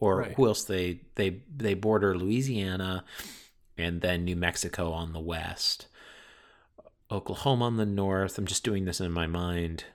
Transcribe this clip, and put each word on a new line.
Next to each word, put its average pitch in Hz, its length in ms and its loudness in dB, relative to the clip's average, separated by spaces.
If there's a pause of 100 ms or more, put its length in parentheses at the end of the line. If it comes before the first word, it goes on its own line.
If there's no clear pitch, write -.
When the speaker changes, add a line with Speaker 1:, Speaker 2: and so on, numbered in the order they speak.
Speaker 1:
or 95 180 6
Speaker 2:
Right. 98 160 -2
Speaker 1:
who 131 120 6
else? 104 180 2
They, 90 360 0 (140)
they, 98 300 0 (100)
they 110 180 0
border 101 420 4
Louisiana 95 920 0 (720)
and 85 240 -2
then 90 240 2
New 90 100 0
Mexico 87 560 -2
on 82 220 -6
the 80 60 -6
west, 82 680 -4 (1200)
Oklahoma 120 540 0
on 120 140 0
the 107 80 2
north. 98 500 0
I'm 104 80 -4
just - 200 -4
doing 98 200 0
this 90 160 -2
in 90 120 -2
my 85 140 0
mind. 85 580 -2 (100)